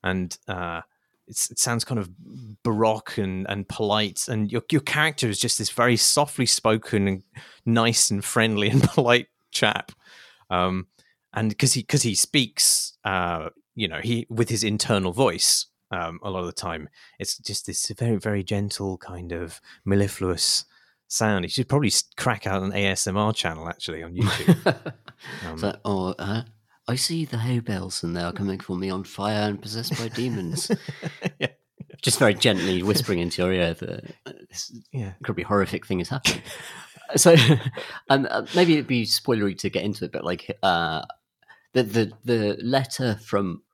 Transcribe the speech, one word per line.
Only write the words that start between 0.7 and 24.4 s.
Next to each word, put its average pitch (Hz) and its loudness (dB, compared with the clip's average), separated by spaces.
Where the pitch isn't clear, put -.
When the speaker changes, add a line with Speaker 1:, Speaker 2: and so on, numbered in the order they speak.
Speaker 1:
it's, - -6
it 120 -10
sounds 117 -2
kind 120 -4
of 95 -6
baroque 110 0
and, 95 -2
and 98 -6
polite. 107 0
And 107 0
your, 117 -2
your 156 4
character 151 0
is 101 -2
just - 0
this 107 -4
very 120 4
softly 143 2
spoken 110 2
and 95 -2
nice 117 4
and 98 -2
friendly 107 2
and 131 6
<laughs> - 2
polite 120 4
chap. - 0
Um, 92 0
and 110 -2
'cause 131 2
he, 123 -2
'cause - 0
he 110 0
speaks, - 0
uh, 87 -2
you 107 -2
know, 73 -6
he, 117 -2
with 113 0
his 107 -2
internal 101 0
voice, 98 2
um, 85 -6
a 101 -8
lot 92 -4
of 90 -4
the 82 -6
time, 82 -8
it's - -6
just - -8
this - -4
very, 117 0
very 101 -2
gentle 101 -4
kind 90 -12
of 85 -8
mellifluous 98 2
sound. 104 0
You 92 -8
should 135 -2
probably 143 2
s-, - 0
crack 117 -2
out 95 -2
an 98 -4
A 98 0
S 95 0
M 95 -2
R 107 2
channel, 82 -4
actually, 80 -10
on 85 -14
YouTube. - 2